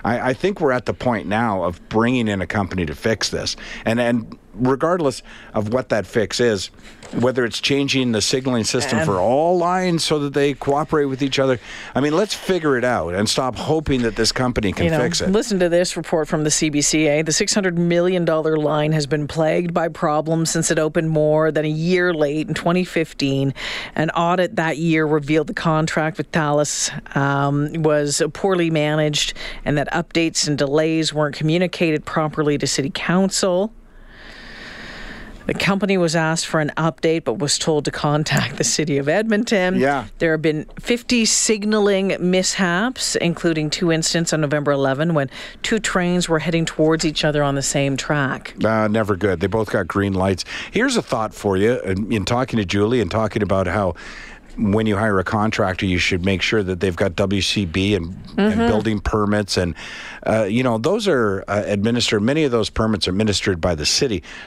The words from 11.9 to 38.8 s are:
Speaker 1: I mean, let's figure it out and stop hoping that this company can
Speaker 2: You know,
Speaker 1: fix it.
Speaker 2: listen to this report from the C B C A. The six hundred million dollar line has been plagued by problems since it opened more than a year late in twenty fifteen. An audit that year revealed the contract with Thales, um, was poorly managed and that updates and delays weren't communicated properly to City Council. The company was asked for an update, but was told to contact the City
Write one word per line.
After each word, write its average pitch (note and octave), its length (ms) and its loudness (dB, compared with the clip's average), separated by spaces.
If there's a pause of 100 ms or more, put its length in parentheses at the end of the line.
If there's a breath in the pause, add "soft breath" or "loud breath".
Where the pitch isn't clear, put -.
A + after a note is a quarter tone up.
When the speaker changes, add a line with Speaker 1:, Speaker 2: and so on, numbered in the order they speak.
Speaker 1:
I B2+ 60 2
mean, D3 160 2
let's G#3 180 0
figure D#3+ 440 0
it A#2 60 0
out F2+ 300 0
and G#2 140 0
stop B2+ 260 0
hoping C#3+ 480 0
that A2+ 140 0
this A2+ 160 2
company A#2 400 0
can - 140 0
Speaker 2:
You E3 60 4
know, D3+ 80 2
Speaker 1:
fix F3 200 0
it. F#3 100 0
Speaker 2:
listen G#3 300 2
to F3 80 4
this F3 280 2
report D#3+ 300 -2
from D#3 180 0
the D3+ 60 2
C D#3 200 0
B C#3+ 100 0
C D#3 260 2
A. D3 160 2
The D#3 100 -2
six - 220 0
hundred F#3 240 0
million F3 460 2
dollar D#3 320 2
line D3+ 360 2
has D3 140 0
been D3 220 -2
plagued E3 460 0
by E3+ 140 0
problems D#3+ 640 0
since E3 200 0
it E3 100 2
opened D#3+ 300 0
more D#3 420 2
than D3+ 120 0
a D#3 40 0
year F3 460 2
late D3+ 340 0
in D#3 60 -2
twenty F3+ 280 0
fifteen. C#3 720 0 (420 loud breath)
An D#3+ 160 0
audit E3+ 460 0
that D#3+ 220 0
year D#3+ 280 2
revealed D3+ 420 2
the C#3+ 60 -6
contract D#3+ 640 0
with D3+ 100 -6
Thales, D3 640 0 (240)
um, C#3+ 580 0 (100)
was D3 380 2 (120)
poorly F3 380 0
managed D3+ 640 0 (320 loud breath)
and D3 120 0
that C3+ 140 -2
updates E3 560 0
and D3 100 0
delays D#3 560 2
weren't D3 220 0
communicated E3 720 0
properly D3+ 520 0
to C#3 80 -2
City C3+ 260 -2
Council. F#3+ 800 0 (1700 loud breath)
The - 80 -2
company G3 420 0
was E3+ 200 2
asked D#3+ 320 0
for D#3+ 100 0
an D3 180 0
update, D#3+ 460 0
but A#2 160 -2
was C#3 180 0
told D3+ 280 0
to D3+ 80 -2
contact D3 640 0
the - 80 0
City D3+ 340 0